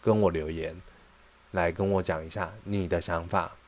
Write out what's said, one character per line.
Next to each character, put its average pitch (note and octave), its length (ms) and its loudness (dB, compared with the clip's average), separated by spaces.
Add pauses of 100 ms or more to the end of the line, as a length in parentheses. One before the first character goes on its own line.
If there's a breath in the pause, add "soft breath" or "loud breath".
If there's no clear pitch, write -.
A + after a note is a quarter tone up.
跟 A2 180 4
我 G2 100 6
留 D#2+ 200 -2
言， D#2+ 280 -6 (720 loud breath)
来 F2 200 2
跟 G2 200 2
我 F#2+ 100 2
讲 E2 200 -2
一 D#2+ 60 -10
下 E2+ 240 -4 (120)
你 G2+ 220 -2
的 E2+ 140 2
想 E2+ 260 -2
法。 F2 300 -2 (120)